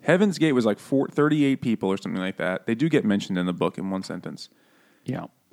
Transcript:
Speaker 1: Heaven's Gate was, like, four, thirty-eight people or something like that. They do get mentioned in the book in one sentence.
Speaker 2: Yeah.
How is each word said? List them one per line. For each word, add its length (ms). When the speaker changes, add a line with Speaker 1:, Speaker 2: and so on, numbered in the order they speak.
Speaker 1:
Heaven's 380
Gate 140
was, 120
like, 140
four, 300
thirty-eight 520
people 300
or 80
something 240
like 160
that. 260
They 100
do 140
get 160
mentioned 320
in 80
the 80
book 240
in 140
one 120
sentence. 460
Speaker 2:
Yeah. 220